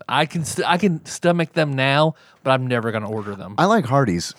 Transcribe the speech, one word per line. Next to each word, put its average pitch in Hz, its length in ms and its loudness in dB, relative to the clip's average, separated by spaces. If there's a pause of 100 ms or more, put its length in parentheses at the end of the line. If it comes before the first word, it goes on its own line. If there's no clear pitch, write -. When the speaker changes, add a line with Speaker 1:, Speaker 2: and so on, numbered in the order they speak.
Speaker 1:
I 143 200 2
can 165 180 -6
st-, - 220 -4
I 175 100 2
can 175 280 0
stomach 170 480 -2
them 151 200 0
now, 139 400 2 (300)
but 131 80 0
I'm 127 160 2
never 117 240 -2
gonna 107 180 -4
order 104 260 -8
them. 95 220 -14
Speaker 2:
I 156 80 4
like 202 200 2
Hardee's 113 540 0